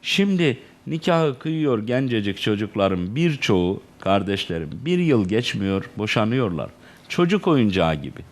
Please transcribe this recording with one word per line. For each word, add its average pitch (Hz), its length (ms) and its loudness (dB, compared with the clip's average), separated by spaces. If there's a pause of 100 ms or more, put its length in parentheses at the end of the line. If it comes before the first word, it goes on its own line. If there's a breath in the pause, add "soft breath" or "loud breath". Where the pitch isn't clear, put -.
Şimdi 180 540 2 (280 loud breath)
nikahı 160 520 0
kıyıyor 151 400 0
gencecik 113 640 -2
çocukların 101 720 0
birçoğu, 110 680 0 (180)
kardeşlerim, 95 720 -2 (160)
bir 180 140 0
yıl 131 280 4
geçmiyor, 98 720 -2
boşanıyorlar. 107 720 -2 (400 loud breath)
Çocuk 175 380 2
oyuncağı 92 480 4
gibi. 69 260 -10 (100)